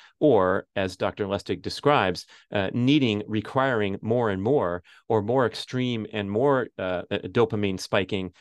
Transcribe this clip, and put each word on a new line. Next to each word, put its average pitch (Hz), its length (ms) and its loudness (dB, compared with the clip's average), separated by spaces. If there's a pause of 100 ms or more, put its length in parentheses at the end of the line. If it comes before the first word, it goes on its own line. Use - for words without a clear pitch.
(200)
or 98 460 4 (100)
as 95 200 -2
Doctor 101 300 -4
Lustig 98 360 -4
describes, 113 640 0 (260)
uh, 95 200 -2
needing, 120 540 2
requiring 110 760 -2
more 113 280 0
and 95 100 -2
more, 98 440 0 (240)
or 110 120 2
more 120 260 2
extreme 123 640 -4
and 104 180 -4
more, 127 380 2 (100)
uh, 92 320 -4
uh, 101 140 -2
dopamine 104 560 0
spiking 95 600 -2